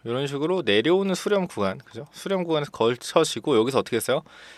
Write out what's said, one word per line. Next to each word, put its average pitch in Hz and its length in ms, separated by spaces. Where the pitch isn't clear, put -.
요런 127 220
식으로 160 360
내려오는 170 520
수렴 196 320
구간, 185 300
그죠? 135 340
수렴 185 320
구간에서 151 280
걸쳐지고, 120 840
여기서 117 240
어떻게 98 160
했어요? 127 280